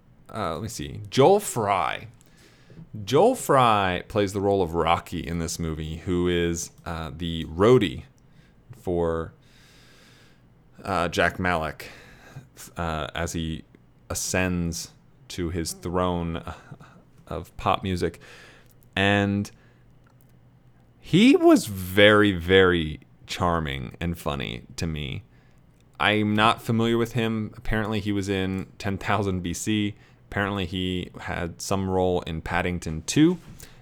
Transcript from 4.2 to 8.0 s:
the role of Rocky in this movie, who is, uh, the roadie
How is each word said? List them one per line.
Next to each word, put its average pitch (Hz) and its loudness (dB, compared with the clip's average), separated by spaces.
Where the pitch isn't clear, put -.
the 104 -2
role 98 2
of 82 -2
Rocky 82 0
in 85 -4
this 82 -6
movie, 80 -6
who 87 -2
is, 85 0
uh, 80 -8
the 82 -6
roadie 92 2